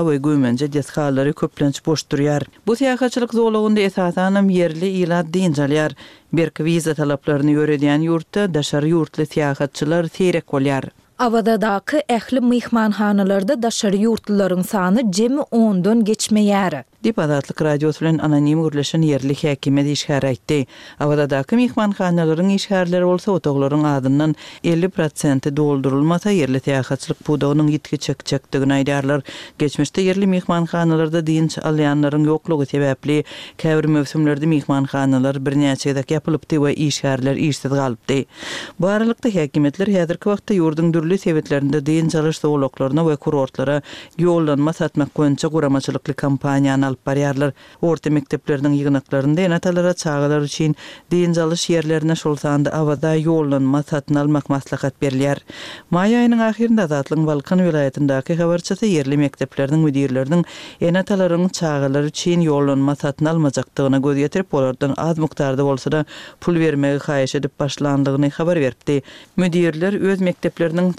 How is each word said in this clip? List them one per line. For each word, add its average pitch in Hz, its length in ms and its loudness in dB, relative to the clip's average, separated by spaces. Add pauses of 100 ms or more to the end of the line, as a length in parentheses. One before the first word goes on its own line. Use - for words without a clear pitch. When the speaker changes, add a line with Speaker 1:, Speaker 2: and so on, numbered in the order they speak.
Speaker 1:
we 143 160 0
göýmenje 143 500 0
deskhalary 143 600 0
köplenç - 540 -4
boş 160 240 -2
durýar. 147 360 0 (200)
Bu 208 80 2
syýahatçylyk 247 600 0
zowlugynda 214 460 2
esasanam 190 680 2
yerli 175 360 0
ýyla 175 460 0
dinç 175 260 0
alýar. 147 400 0 (340)
Berk 156 300 0
wiza 165 320 0
talaplaryny 147 640 0
ýöredýän 147 480 2
ýurtda 170 480 -2
daşary 151 400 0
ýurtly 156 320 -2
syýahatçylar 151 800 -2
seýrek 170 400 -2
bolýar. 135 440 -2 (300)
Speaker 2:
Awazadaky 220 880 0
ähli 247 320 -2
mehmanhanalarda 214 1200 0
daşary 214 340 0
ýurtluların 196 680 0
sany 196 380 2 (100)
jemi 240 380 0
ondan 220 540 2
geçmeýär. 202 800 0 (200)
Speaker 1:
Dip 220 140 0
Azatlyk 147 440 0
Radiosu 151 420 0
bilen 160 140 2
anonim 151 440 2
gürleşen 151 400 0
yerli 139 320 2
häkimet 143 520 0
işgär 143 360 -2
aýtdy. 135 440 -2 (340)
Awazadaky 147 560 0
mehmanhanalaryň 190 960 0
işgärleri 180 520 0
bolsa, 180 260 0
otaglaryň 147 520 0 (120)
adyndan 143 380 2 (300)
elli 170 240 2
prosenti 147 680 -2
doldurulmasa, 147 760 0
yerli 135 280 2
täýähatçylyk 135 680 -4
pudagynyň 147 480 2
ýitki 147 260 -4
çekjekdigini 135 720 -2
aýdarlar. 139 500 0 (360)
Geçmişde - 440 -2
yerli 190 240 2
mehmanhanalarda 170 1000 0
dinç 160 320 0
alýanlaryň 147 720 2
ýoklugy 156 380 0
sebäpli 143 580 0 (340)
käbir 156 260 0
mövsümlerde 151 640 0
mehmanhanalar 139 1000 0
bir 143 60 0
näçe 139 360 0
gezek 135 220 -2
ýapylypdy 156 460 -2
we 143 180 2
işgärler 135 640 -2
işsiz 139 340 -2
galypdy. 135 540 -2 (560)
Bu 175 80 2
aralykda 226 400 0
häkimetler 156 600 0
häzirki 170 360 0
wagtda 208 300 -2
ýurdun 165 380 2
dürli 165 260 0
sebetlerinde 147 680 -2
dinç 160 280 2
alış 156 240 0
zowlaklaryna 143 720 0
we 151 80 2
kurortlara 139 640 -2 (360)
ýollanma 160 540 2
satmak 147 440 -2
boýunça 151 320 2
guramaçylykly 139 640 -2
kampaniýany 139 800 0
alyp - 160 -8
barýarlar. 139 460 0 (300)
Orta 160 280 0
mektepleriň 147 680 -2
ýygnaklarynda 143 600 0
enatalara 175 540 0
çağalar 147 460 0
üçin 151 360 -2 (340)
diýen 175 240 2
jalyş 165 360 0
ýerlerine 160 460 0
şol 151 200 -2
sanda 147 340 0
awada 156 460 0
ýollanma 147 640 0
satyn 147 320 -4
almak 147 340 0
maslahat 139 540 -4
berilýär. 139 360 -2 (520)
May 196 240 2
aýynyň 240 340 2
ahirinde 220 340 2
Azatlyň 151 440 0
Balkan 151 320 0
vilayatyndäki 143 800 0
habarçysy 175 500 -2
yerli 147 300 0
mektepleriň 139 720 -2
müdirleriniň 139 580 0 (360)
enatalaryň 180 680 0
çağalar 143 540 -2
üçin 175 380 0
ýollanma 143 560 2
satyn 151 300 -2
almajakdygyna 139 720 0
göz 139 180 0
ýetirip, 147 360 -2
bolardan 135 440 0
az 160 220 -2
mukdarda 143 460 -2
bolsa 139 280 -2
da 151 120 0 (360)
pul 170 200 0
bermegi 143 380 2
haýyş 135 400 -2
edip 139 220 -6
başlandygyny 139 720 0
habar 165 260 -2
beripdi. 139 460 -2 (340)
Müdirler 175 640 0
öz 190 200 0
mektepleriň 175 800 0